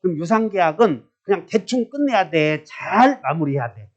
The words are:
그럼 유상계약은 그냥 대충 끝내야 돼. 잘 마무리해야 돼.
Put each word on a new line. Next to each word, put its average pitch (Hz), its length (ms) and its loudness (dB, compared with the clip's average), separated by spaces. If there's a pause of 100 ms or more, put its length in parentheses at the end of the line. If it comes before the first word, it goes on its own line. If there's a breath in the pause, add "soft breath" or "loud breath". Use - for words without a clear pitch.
그럼 180 160 -4
유상계약은 180 880 0 (160)
그냥 190 240 -4
대충 233 420 -2
끝내야 247 420 0
돼. 151 340 0
잘 247 560 2
마무리해야 139 540 -4
돼. 104 220 -20